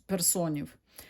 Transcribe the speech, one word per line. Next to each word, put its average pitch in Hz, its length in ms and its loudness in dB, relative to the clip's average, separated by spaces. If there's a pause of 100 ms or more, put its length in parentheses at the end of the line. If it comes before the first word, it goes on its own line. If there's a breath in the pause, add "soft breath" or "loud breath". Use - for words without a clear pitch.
персонів. 170 720 0 (320 loud breath)